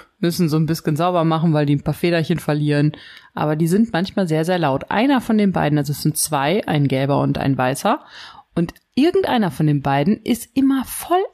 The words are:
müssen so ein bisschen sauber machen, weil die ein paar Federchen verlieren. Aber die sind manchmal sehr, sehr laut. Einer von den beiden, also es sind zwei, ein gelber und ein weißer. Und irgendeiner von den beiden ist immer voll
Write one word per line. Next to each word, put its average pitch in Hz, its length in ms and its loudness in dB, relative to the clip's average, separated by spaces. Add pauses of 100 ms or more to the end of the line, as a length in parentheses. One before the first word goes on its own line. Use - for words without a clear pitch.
(200)
müssen 175 280 0
so 147 80 0
ein 160 100 2
bisschen 160 300 -2
sauber 170 280 0
machen, 160 280 2
weil 151 140 2
die 143 100 2
ein 143 60 -6
paar 151 120 -2
Federchen 170 440 0
verlieren. 147 540 0 (420)
Aber 156 220 -2
die 165 120 0
sind 214 240 2
manchmal 190 360 -2
sehr, 156 160 0
sehr 180 140 0
laut. 139 320 -2
Einer 254 300 2
von 220 180 0
den 202 140 2
beiden, 151 260 0
also 143 140 -2
es 139 100 -6
sind 151 140 0
zwei, 151 500 -2
ein 143 220 0
gelber 135 320 0
und 139 180 0
ein 135 180 0
weißer. 139 440 0 (540)
Und 170 200 -2 (220)
irgendeiner 254 560 2
von 160 140 0
den 147 160 2
beiden 143 420 0
ist - 300 -4
immer 269 300 2
voll - 380 -2 (120)